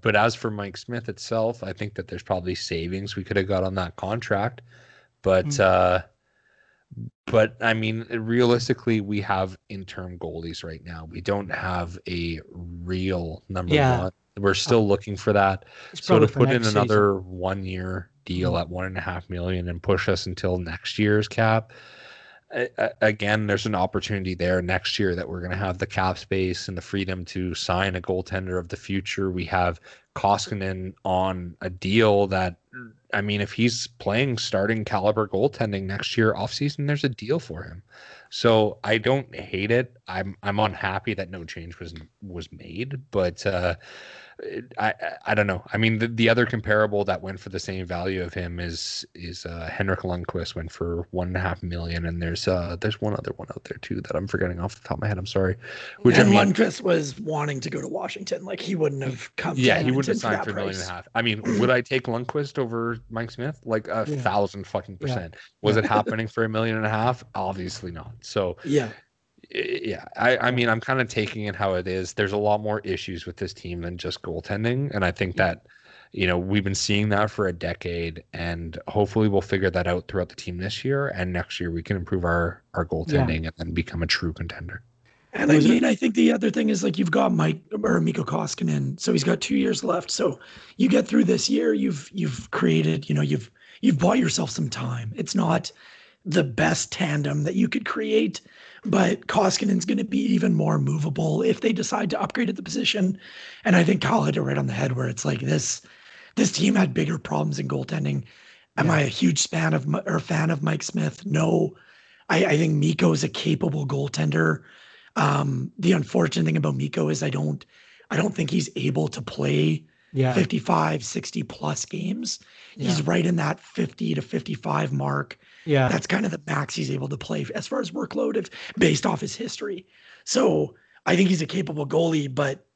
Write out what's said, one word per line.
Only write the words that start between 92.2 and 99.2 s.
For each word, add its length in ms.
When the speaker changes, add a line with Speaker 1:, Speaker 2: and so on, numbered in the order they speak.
Speaker 3:
created, 580
you 60
know, 80
you've, 260
you've 160
bought 220
yourself 320
some 180
time. 460
It's 180
not 380
the 200
best 480
tandem 520
that 120
you 120
could 180
create, 560
but 400